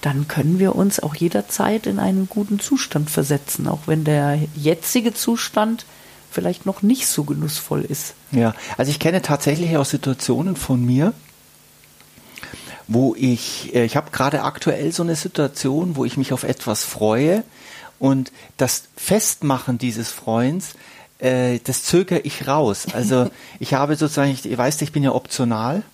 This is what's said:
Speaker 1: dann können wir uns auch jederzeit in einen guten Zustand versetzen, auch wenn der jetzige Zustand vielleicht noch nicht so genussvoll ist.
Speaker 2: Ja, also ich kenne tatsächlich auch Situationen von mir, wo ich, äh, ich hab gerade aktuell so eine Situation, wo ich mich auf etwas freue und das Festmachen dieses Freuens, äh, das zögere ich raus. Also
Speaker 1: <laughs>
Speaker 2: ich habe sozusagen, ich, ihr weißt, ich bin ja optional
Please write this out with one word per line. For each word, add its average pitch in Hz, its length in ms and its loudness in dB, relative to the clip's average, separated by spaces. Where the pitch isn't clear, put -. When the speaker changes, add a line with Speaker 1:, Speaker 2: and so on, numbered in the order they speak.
Speaker 1:
dann 143 260 0
können 156 320 2
wir 190 160 4
uns 196 240 2
auch 151 160 -4
jederzeit 202 720 0
in 196 120 0
einen 190 280 2
guten 208 320 -2
Zustand 151 500 0
versetzen, 139 600 -2
auch 151 160 -2
wenn 160 180 0
der 147 340 2
jetzige 170 580 0
Zustand 226 720 0
vielleicht 180 360 -4
noch 196 160 -2
nicht 240 260 4
so - 160 -2
genussvoll 147 600 -2
ist. - 320 -8
Speaker 2:
Ja, 117 220 4
also 135 140 0
ich 147 80 -4
kenne 175 220 2
tatsächlich 156 560 0
auch 139 80 2
Situationen 139 720 -2
von 123 260 2
mir, 135 300 4
wo 120 300 4
ich, - 560 -2
äh, 120 120 4
ich 113 100 -2
hab 151 160 -2
gerade 139 320 0
aktuell 143 480 -2
so 170 120 -2
eine 170 120 0
Situation, 151 800 -2
wo 131 100 0
ich 123 120 -2
mich 135 160 0
auf 127 100 -4
etwas - 400 -2
freue 139 600 2
und 135 320 2
das - 260 0
Festmachen 139 800 0
dieses 117 320 -4
Freuens, 123 640 -2
äh, 127 440 2
das - 200 -4
zögere 175 420 2
ich 143 220 -8
raus. 135 460 2
Also 123 360 2
Speaker 1:
<laughs> - 160 -20
Speaker 2:
ich 131 140 -2
habe 143 220 2
sozusagen, 143 360 2
ich, 135 140 -6
ihr 120 120 -4
weißt, 131 240 0
ich 147 100 -4
bin 143 120 0
ja 131 100 4
optional 123 680 -2